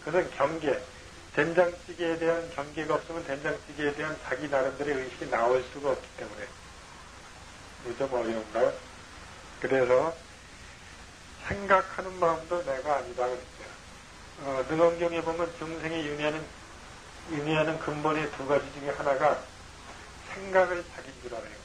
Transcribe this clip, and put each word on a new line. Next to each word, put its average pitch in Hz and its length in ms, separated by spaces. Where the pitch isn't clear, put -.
그것은 165 280
경계, 147 500
된장찌개에 170 840
대한 165 360
경계가 151 400
없으면 165 300
된장찌개에 147 720
대한 151 300
자기 151 240
나름대로의 135 560
의식이 127 240
나올 120 420
수가 143 200
없기 - 160
때문에. 104 300
이거 120 120
좀 135 160
어려운가요? 113 600
그래서 131 540
생각하는 190 720
마음도 165 440
내가 139 340
아니다 123 280
그랬어요. - 460
어, 135 260
능엄경에 170 520
보면 165 360
중생이 160 500
윤회하는, 151 380
윤회하는 156 480
근본의 151 520
두 135 160
가지 139 260
중에 143 160
하나가 143 500
생각을 185 500
자기인 - 260
줄 120 140
알아요. 110 300